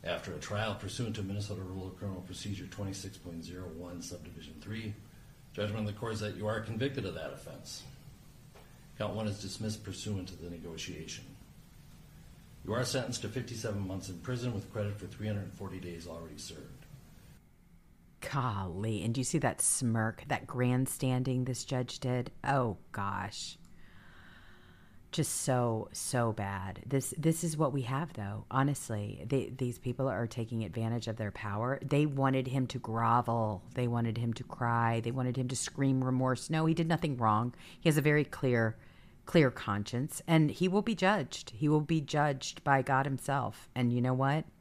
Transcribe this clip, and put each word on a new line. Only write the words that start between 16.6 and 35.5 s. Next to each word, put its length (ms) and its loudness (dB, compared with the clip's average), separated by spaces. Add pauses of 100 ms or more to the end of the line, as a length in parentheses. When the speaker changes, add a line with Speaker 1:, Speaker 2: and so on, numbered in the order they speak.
Speaker 2:
Golly, 720 0
and 100 2
do 60 2
you 40 0
see 140 2
that 240 2
smirk, 680 2
that 180 -2
grandstanding 1000 2
this 200 -4
judge 360 -2
did? 320 -2 (100)
Oh, 340 2 (140)
gosh. 680 -6 (1600)
Just 300 0
so, 500 2
so 400 2
bad. 520 -4
This, 320 0
this 280 2
is 120 0
what 160 2
we 100 0
have, 320 -2
though. 360 -6
Honestly, 760 0
they, 280 0
these 220 -2
people 300 -2
are 180 0
taking 380 -4
advantage 420 -2
of 100 -4
their 140 -2
power. 520 -2
They 220 4
wanted 440 2
him 200 2
to 120 -4
grovel. 840 4 (120)
They 120 2
wanted 320 2
him 160 0
to 100 -8
cry. 560 2
They 120 -2
wanted 240 0
him 120 0
to 80 -2